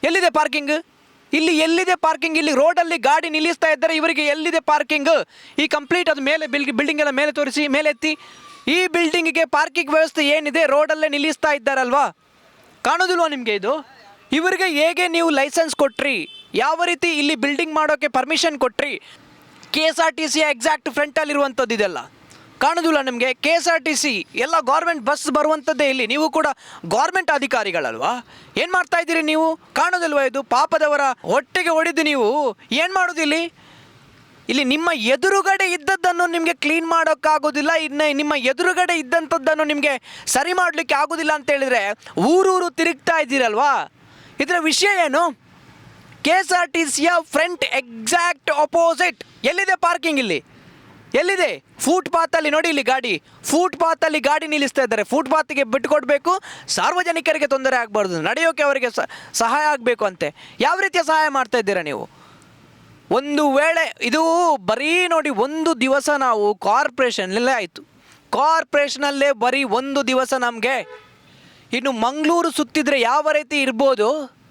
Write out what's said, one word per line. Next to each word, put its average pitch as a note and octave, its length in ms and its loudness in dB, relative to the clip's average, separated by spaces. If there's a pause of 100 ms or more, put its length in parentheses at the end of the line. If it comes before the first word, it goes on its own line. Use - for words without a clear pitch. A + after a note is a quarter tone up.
ಎಲ್ಲಿದೆ E4+ 260 2
ಪಾರ್ಕಿಂಗ್? D4+ 560 -2 (480)
ಇಲ್ಲಿ D#4 240 2
ಎಲ್ಲಿದೆ E4+ 380 2
ಪಾರ್ಕಿಂಗ್? D#4+ 420 -2
ಇಲ್ಲಿ D#4 140 0
ರೋಡಲ್ಲಿ E4+ 460 2
ಗಾಡಿ D4+ 320 0
ನಿಲ್ಲಿಸ್ತಾ D#4+ 380 0
ಇದ್ದಾರೆ, D#4 280 0
ಇವರಿಗೆ D4+ 300 0
ಎಲ್ಲಿದೆ D#4+ 340 0
ಪಾರ್ಕಿಂಗ್? D4 500 0 (500)
ಈ D4+ 80 2
ಕಂಪ್ಲೀಟ್ E4+ 420 0
ಅದು D4 120 0
ಮೇಲೆ D4+ 260 -2
ಬಿಲ್-, C#4+ 240 -2
ಬಿಲ್ಡಿಂಗ್ D4 300 -2
ಎಲ್ಲ D4 100 2
ಮೇಲೆ C#4+ 200 0
ತೋರಿಸಿ, D4 360 -2
ಮೇಲೆ D4 220 0
ಎತ್ತಿ. D4+ 280 -2 (500)
ಈ F4 200 2
ಬಿಲ್ಡಿಂಗಿಗೆ E4 580 0
ಪಾರ್ಕಿಂಗ್ D4+ 460 -2
ವ್ಯವಸ್ಥೆ D#4 360 2
ಏನಿದೆ, D4+ 380 2
ರೋಡಲ್ಲೇ D4+ 440 2
ನಿಲ್ಲಿಸ್ತಾ D4+ 420 -2
ಇದ್ದಾರಲ್ವಾ? C4 580 0 (720)
ಕಾಣೋದಿಲ್ವಾ E4+ 460 2
ನಿಮಗೆ B3 280 -2
ಇದು? A3+ 320 -2 (440)
ಇವರಿಗೆ F#4 360 0
ಹೇಗೆ E4+ 400 0
ನೀವು E4 220 2
ಲೈಸೆನ್ಸ್ D4 460 0
ಕೊಟ್ರಿ? C4+ 800 -4
ಯಾವ D#4 320 0
ರೀತಿ E4 240 0 (100)
ಇಲ್ಲಿ D4 160 0
ಬಿಲ್ಡಿಂಗ್ C#4+ 400 -2
ಮಾಡೋಕ್ಕೆ D4+ 320 0
ಪರ್ಮಿಷನ್ C#4+ 520 -2
ಕೊಟ್ರಿ? D4 420 -4 (720)
ಕೆ D#4 100 -2
ಎಸ್ D#4+ 180 0
ಆರ್ D#4+ 160 0
ಟಿ D#4 120 -4
ಸಿಯ C#4+ 240 0
ಎಕ್ಸಾಕ್ಟ್ D4 380 -2
ಫ್ರಂಟಲ್ಲಿರುವಂಥದ್ದು C#4+ 840 -2
ಇದೆಲ್ಲ. G3 220 -2 (640)
ಕಾಣೋದಿಲ್ಲ D#4+ 420 2
ನಿಮಗೆ? B3+ 320 -2
ಕೆ C#4 160 -2
ಎಸ್ E4 180 2
ಆರ್ E4 160 0
ಟಿ D4+ 120 -2
ಸಿ A3+ 400 -4
ಎಲ್ಲ C#4 240 -2
ಗೌರ್ಮೆಂಟ್ D#4 440 0
ಬಸ್ D4 280 -2
ಬರುವಂಥದ್ದೇ D4+ 580 0
ಇಲ್ಲಿ. C4 180 -2
ನೀವು D4 220 0
ಕೂಡ D#4 180 0 (380)
ಗೌರ್ಮೆಂಟ್ E4 460 0
ಅಧಿಕಾರಿಗಳಲ್ವಾ? G3 800 -2 (460)
ಏನ್ E4+ 140 -2
ಮಾಡ್ತಾ F4+ 260 0
ಇದ್ದೀರಿ E4 240 0
ನೀವು? D#4 340 0 (180)
ಕಾಣೋದಿಲ್ವಾ D#4+ 500 0
ಇದು? C4 200 -2
ಪಾಪದವರ D4 580 2 (200)
ಹೊಟ್ಟೆಗೆ D4 480 0
ಹೊಡೆದು D#4+ 320 0
ನೀವು C4+ 560 0 (140)
ಏನ್ E4 220 -2
ಮಾಡೋದು F4 280 0
ಇಲ್ಲಿ? D#4+ 320 -2 (960)
ಇಲ್ಲಿ C4 140 0
ನಿಮ್ಮ D4+ 300 0
ಎದುರುಗಡೆ F#4+ 800 2
ಇದ್ದದ್ದನ್ನು F4 560 0
ನಿಮಗೆ E4+ 260 -2
ಕ್ಲೀನ್ E4 340 -2
ಮಾಡೋಕ್ಕಾಗೋದಿಲ್ಲ, D#4 840 0
ಇನ್ನು D4+ 440 0
ನಿಮ್ಮ D4 220 -2
ಎದುರುಗಡೆ E4+ 640 0
ಇದ್ದಂಥದ್ದನ್ನು D#4 640 0
ನಿಮಗೆ D4 600 -4
ಸರಿ D#4 280 0
ಮಾಡ್ಲಿಕ್ಕೆ E4+ 420 0
ಆಗೋದಿಲ್ಲ D4+ 380 0
ಅಂತ D4 160 -4
ಹೇಳಿದ್ರೆ C4+ 320 2 (400)
ಊರೂರು F4+ 480 4
ತಿರುಗ್ತಾ E4 500 -2
ಇದ್ದೀರಲ್ವಾ? B3+ 720 0 (480)
ಇದರ D4 200 0
ವಿಷಯ D#4+ 280 0 (180)
ಏನು? D4+ 260 2 (920)
ಕೆ D4+ 80 2
ಎಸ್ F#4 200 2
ಆರ್ F4 200 2
ಟಿ E4 140 0
ಸಿಯ D4 240 0 (120)
ಫ್ರಂಟ್ D#4+ 440 -2
ಎಕ್ಸಾಕ್ಟ್ C4 840 -2 (100)
ಅಪೋಸಿಟ್. E4 600 0 (200)
ಎಲ್ಲಿದೆ F#4 320 0
ಪಾರ್ಕಿಂಗ್ E4+ 440 0
ಇಲ್ಲಿ? F#3 240 -2 (720)
ಎಲ್ಲಿದೆ? D#4+ 480 0 (160)
ಫುಟ್‌ಪಾತಲ್ಲಿ E4 720 0
ನೋಡಿ, D#4 180 0
ಇಲ್ಲಿ C#4+ 160 0
ಗಾಡಿ, A#3+ 400 -2 (200)
ಫುಟ್‌ಪಾತಲ್ಲಿ D#4+ 760 0
ಗಾಡಿ D4 280 0
ನಿಲ್ಲಿಸ್ತಾ C#4+ 340 -2
ಇದ್ದಾರೆ. G#3+ 220 0
ಫುಟ್‌ಪಾತ್ಗೆ C#4 600 0
ಬಿಟ್ಟುಕೊಡ್ಬೇಕು, C#4+ 760 0 (260)
ಸಾರ್ವಜನಿಕರಿಗೆ D#4+ 800 0
ತೊಂದರೆ C4 280 0
ಆಗ್ಬಾರ್ದು, G3+ 460 -2
ನಡೆಯೋಕೆ D4 420 0
ಅವರಿಗೆ C4+ 260 0
ಸ-, - 200 -4 (240)
ಸಹಾಯ B3+ 320 0
ಆಗ್ಬೇಕು B3 400 -2
ಅಂತೆ. E3+ 300 -4 (240)
ಯಾವ D#4+ 200 0
ರೀತಿಯ F#4+ 240 0
ಸಹಾಯ D#4 240 2
ಮಾಡ್ತಾ C4 300 -2
ಇದ್ದೀರಾ G3 240 0
ನೀವು? C#3 280 -6 (1040)
ಒಂದು C#4+ 400 2
ವೇಳೆ D#4+ 500 2
ಇದು A#3+ 200 0 (360)
ಬರೀ C#4 500 0
ನೋಡಿ, D#4+ 220 0
ಒಂದು C#4+ 520 -2
ದಿವಸ C4+ 360 0
ನಾವು A3 380 0
ಕಾರ್ಪೊರೇಷನಲ್ಲೇ A#3 960 0
ಆಯ್ತು, G#3+ 300 -4 (520)
ಕಾರ್ಪೊರೇಷನಲ್ಲೇ C#4+ 1000 0
ಬರೀ B3+ 320 0
ಒಂದು C4 440 -2
ದಿವಸ B3+ 260 0
ನಮ್ಗೆ. A#3+ 540 -2 (840)
ಇನ್ನು B3+ 180 -2
ಮಂಗಳೂರು D4+ 600 0
ಸುತ್ತಿದ್ರೆ C#4+ 500 0
ಯಾವ C#4+ 300 2
ರೀತಿ D4+ 300 0
ಇರ್ಬೋದು? C4 880 0